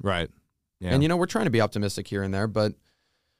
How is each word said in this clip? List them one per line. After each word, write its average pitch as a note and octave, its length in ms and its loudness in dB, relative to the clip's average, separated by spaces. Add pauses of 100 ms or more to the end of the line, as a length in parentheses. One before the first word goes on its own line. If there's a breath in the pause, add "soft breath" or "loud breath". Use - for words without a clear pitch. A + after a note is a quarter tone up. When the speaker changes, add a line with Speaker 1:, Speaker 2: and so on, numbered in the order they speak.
Speaker 1:
Right. F2 280 -2 (500)
Yeah. F2+ 120 -6
Speaker 2:
And, C3+ 100 4
you D#3 60 4
know, F3 80 2
we're F3 100 2
trying A3 200 -2
to D#3 40 2
be A2+ 100 4
optimistic G#2 480 -2
here G2 140 -4
and G2 100 -2
there, G2 140 0
but G#2+ 280 0 (640)